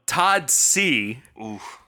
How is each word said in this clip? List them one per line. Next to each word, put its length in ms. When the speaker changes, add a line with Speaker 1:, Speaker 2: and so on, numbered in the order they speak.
Speaker 1:
Todd 440
C, 720
Speaker 2:
Oof, 460